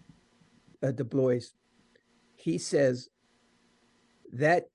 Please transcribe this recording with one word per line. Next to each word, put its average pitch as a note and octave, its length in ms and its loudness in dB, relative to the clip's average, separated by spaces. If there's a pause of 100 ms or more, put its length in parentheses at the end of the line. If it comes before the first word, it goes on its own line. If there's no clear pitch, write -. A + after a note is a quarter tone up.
(840)
uh, C3+ 80 -2
de A#2+ 140 -6
Blois, B2+ 480 0 (840)
he E3 220 -4
says C3 500 0 (1300)
that D3+ 420 2